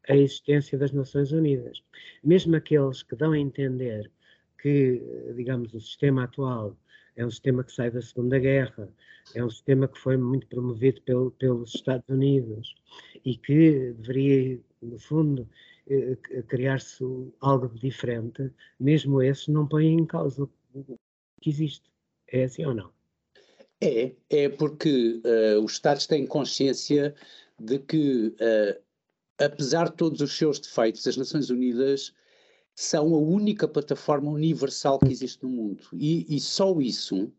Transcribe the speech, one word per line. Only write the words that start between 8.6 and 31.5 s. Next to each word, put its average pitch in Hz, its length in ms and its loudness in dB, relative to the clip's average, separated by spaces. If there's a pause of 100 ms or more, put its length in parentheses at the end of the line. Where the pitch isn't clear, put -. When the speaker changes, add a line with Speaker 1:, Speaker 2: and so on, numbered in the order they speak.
Speaker 1:
é 117 100 -4
um 117 60 -4
sistema 135 380 0
que - 100 -14
foi 131 180 0
muito 127 300 -2
promovido 123 560 -2
pelo, 127 300 0
pelos 120 420 -2
Estados 131 340 -6
Unidos 131 680 -2 (500)
e 120 120 -2
que 143 640 4
deveria, 131 600 0 (220)
no 117 180 -14
fundo, 147 500 -2 (400)
eh, 131 280 0 (100)
c-, 127 180 -10
criar-se 131 600 -4 (360)
algo 135 280 2
de 113 120 -14
diferente, 123 680 -6 (280)
mesmo 139 440 4
esses 139 260 0
não 151 180 2
põem 156 320 4
em 160 80 2
causa 143 380 -4 (300)
o 135 240 -16 (420)
que 156 100 -2
existe. 147 400 -6 (380)
É 127 160 0
assim 131 200 -6
ou 139 100 -2
não? 98 160 -10 (920)
Speaker 2:
É, 127 300 0 (180)
é 143 180 2
porque, 139 760 0
eh, 110 340 4
os 107 140 0
Estados 143 340 0
têm 147 200 0
consciência 143 880 0 (440)
de 113 200 -4
que, 135 600 0
eh, 107 420 2 (580)
apesar 147 520 0
de - 60 -20
todos 151 240 0
os 143 160 -2
seus 151 220 0
defeitos, - 480 -2
as 123 100 -2
Nações 135 340 -4